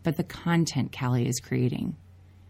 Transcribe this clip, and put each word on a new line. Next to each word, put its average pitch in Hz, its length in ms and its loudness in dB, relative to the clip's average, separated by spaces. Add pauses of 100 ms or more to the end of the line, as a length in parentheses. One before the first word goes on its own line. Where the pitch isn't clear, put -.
but 160 140 0
the 170 60 2
content 160 720 0
Callie 123 300 2
is 127 140 -2
creating. 127 560 -2 (540)